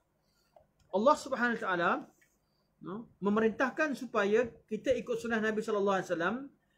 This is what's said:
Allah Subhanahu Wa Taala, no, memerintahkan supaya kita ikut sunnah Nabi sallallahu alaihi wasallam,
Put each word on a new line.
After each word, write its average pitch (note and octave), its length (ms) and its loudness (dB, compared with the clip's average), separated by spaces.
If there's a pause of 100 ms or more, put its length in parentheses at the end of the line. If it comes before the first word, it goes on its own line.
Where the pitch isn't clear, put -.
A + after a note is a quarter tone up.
(920)
Allah A#3+ 240 4
Subhanahu A#3+ 420 -2
Wa A3+ 60 -8
Taala, F3+ 280 0 (920)
no, G#3 240 -12 (160)
memerintahkan A3+ 720 2
supaya A3+ 500 2 (220)
kita G#3 240 -2
ikut A#3+ 260 -2
sunnah A#3 220 -4
Nabi G#3+ 240 0
sallallahu G3+ 340 0
alaihi F3 140 -4
wasallam, F3 260 0 (400)